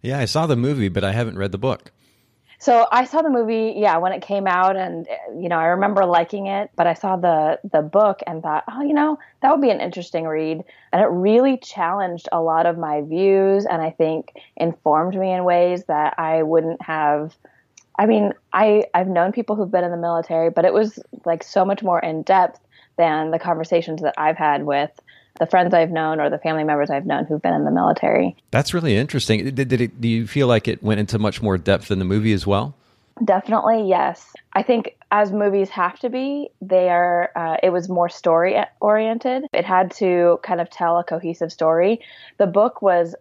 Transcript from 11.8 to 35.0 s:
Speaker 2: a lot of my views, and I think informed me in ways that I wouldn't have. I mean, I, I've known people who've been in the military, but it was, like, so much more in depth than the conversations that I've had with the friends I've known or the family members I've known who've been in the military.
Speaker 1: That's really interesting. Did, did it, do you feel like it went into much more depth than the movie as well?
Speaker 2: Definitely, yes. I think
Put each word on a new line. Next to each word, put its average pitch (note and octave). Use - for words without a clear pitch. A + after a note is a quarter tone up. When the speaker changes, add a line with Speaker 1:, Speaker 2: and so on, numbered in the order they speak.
Speaker 2:
a E3+
lot E3
of E3+
my D3+
views, G3
and E3+
I D#3+
think D#3+
informed E3
me F#3+
in F#3
ways F3
that D3+
I D#3+
wouldn't D#3+
have. D#3
I G#3
mean, G#3+
I, G#3
I've F#3
known F3+
people G#3+
who've G#3
been F3+
in F3
the F3
military, E3
but E3
it F3+
was, A3
like, E3
so -
much G3
more F3+
in D#3+
depth F3+
than D#3+
the E3
conversations E3
that D3+
I've D#3
had D3
with C#3+
the E3
friends F3+
I've E3
known D#3+
or D3
the D3+
family D#3
members D3
I've C#3
known C#3
who've D#3
been F3
in D3
the D3
military. F3
Speaker 1:
That's D#3
really E3
interesting. A#2+
Did, C3
did A#2+
it, A#2+
do A#2
you A2+
feel C#3
like A#2
it -
went G#2
into G#2+
much G#2
more G2
depth F#2
than G2
the F#2+
movie G#2+
as G2
well? G#2
Speaker 2:
Definitely, G#3+
yes. F3
I G3
think A#3